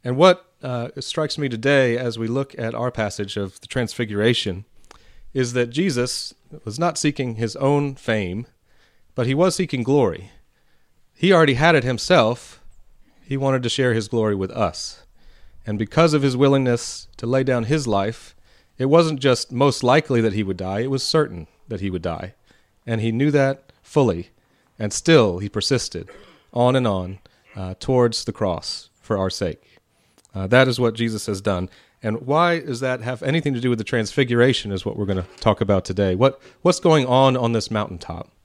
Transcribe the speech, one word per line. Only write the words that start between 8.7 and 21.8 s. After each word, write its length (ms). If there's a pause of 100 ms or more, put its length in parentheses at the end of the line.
but 140
he 80
was 200
seeking 280
glory. 480 (840)
He 180
already 220
had 220
it 80
himself. 800 (600)
He 140
wanted 240
to 80
share 240
his 140
glory 260
with 180
us. 520 (640)
And 100
because 380
of 80
his 140
willingness 720 (100)
to 100
lay 160
down 220
his 220
life, 480 (420)
it 80
wasn't 340
just 320
most 320
likely 360
that 140
he 100
would 140
die, 220
it 120
was 120
certain 440 (200)
that 140